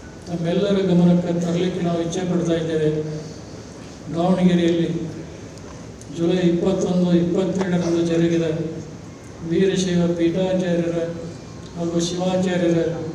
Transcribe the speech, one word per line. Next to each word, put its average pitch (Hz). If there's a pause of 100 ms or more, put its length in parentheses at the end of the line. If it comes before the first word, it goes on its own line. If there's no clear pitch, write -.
(280)
ತಮ್ಮೆಲ್ಲರ 175
ಗಮನಕ್ಕೆ 175
ತರಲಿಕ್ಕೆ 175
ನಾವು 170
ಇಚ್ಛೆ 170
ಪಡ್ತಾ 170
ಇದ್ದೇವೆ. 156 (1120)
ದಾವಣಗೆರೆಯಲ್ಲಿ 175 (1040)
ಜುಲೈ 175
ಇಪ್ಪತ್ತೊಂದು, 180
ಇಪ್ಪತ್ತೆರಡರಂದು 175
ಜರುಗಿದ 170 (1040)
ವೀರಶೈವ 175
ಪೀಠಾಚಾರ್ಯರ 170 (680)
ಹಾಗೂ 170
ಶಿವಾಚಾರ್ಯರ 175 (200)